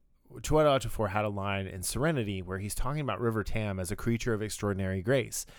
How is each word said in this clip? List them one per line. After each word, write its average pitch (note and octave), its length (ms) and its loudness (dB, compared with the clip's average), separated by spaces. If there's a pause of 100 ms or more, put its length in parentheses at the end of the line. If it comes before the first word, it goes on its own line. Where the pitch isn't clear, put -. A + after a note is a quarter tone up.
(340)
Chiwetel C#3+ 460 4
Ejiofor G#2 300 -2
had G#2 140 0
a G#2+ 40 0
line G2 380 -2
in F2+ 160 -8
Serenity A2+ 600 0
where F#2 160 -6
he's G2+ 180 -6
talking D3 240 0
about A2+ 200 -2
River A2+ 220 2
Tam G#2 380 -2
as F2+ 100 -4
a G2+ 60 -2
creature A#2 360 0
of G#2 80 0
extraordinary F#2+ 640 -2
grace. A2+ 420 0 (140)